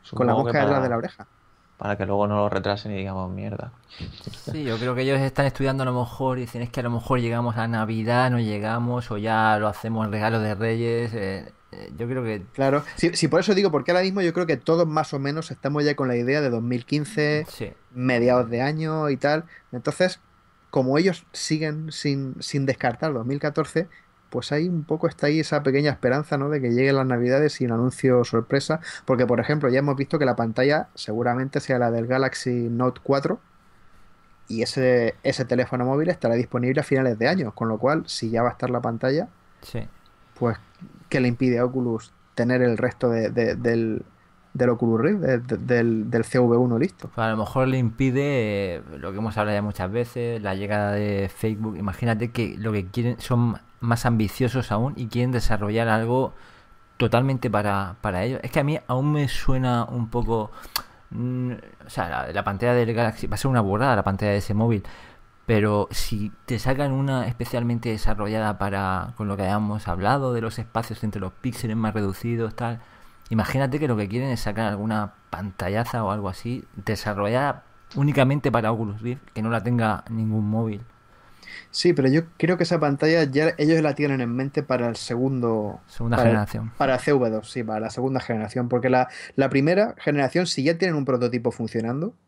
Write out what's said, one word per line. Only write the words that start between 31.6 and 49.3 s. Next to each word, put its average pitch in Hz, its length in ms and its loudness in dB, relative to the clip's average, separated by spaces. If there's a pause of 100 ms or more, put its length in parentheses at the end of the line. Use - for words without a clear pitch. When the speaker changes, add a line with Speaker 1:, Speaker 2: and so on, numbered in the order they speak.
Speaker 1:
sea 131 200 0
la 117 100 4
del 117 160 0
Galaxy 127 640 0
Note 123 320 0
cuatro. 139 380 0 (1040)
Y 110 160 -4
ese, 123 600 2
ese - 220 0
teléfono 123 400 0
móvil 143 240 0
estará 117 260 0
disponible 127 460 0
a 139 40 -4
finales 131 340 2
de 117 100 2
año. 160 260 0
Con 113 140 -2
lo 110 100 -2
cual, 147 280 2
si - 240 -6
ya 117 120 2
va 120 80 2
a - 20 -14
estar 123 180 -4
la 120 120 -2
pantalla, 131 460 -2 (340)
Speaker 3:
Sí. - 260 -8 (460)
Speaker 1:
pues, 117 240 0 (500)
¿qué 143 120 2
le 123 80 4
impide 123 300 2
a 123 60 4
Oculus 123 500 -4 (200)
tener 123 280 2
el 120 160 4
resto 123 320 0
de, 113 200 2
de, 113 260 2
del, 117 480 0 (500)
del 123 160 4
Oculus 117 300 2
Rift, 185 200 2
de, 131 200 2
de, 123 180 -4
del, 117 520 2
del 113 140 2
C - 140 0
V 117 180 6
uno 120 220 2
listo. - 360 -4
Speaker 3:
Pues 113 120 -2
a 113 40 0
lo 110 60 -2
mejor 131 320 0
le 131 80 0
impide, 120 1000 0
eh, 65 60 -10 (160)
lo 85 140 -8
que 98 60 -6
hemos 110 180 -4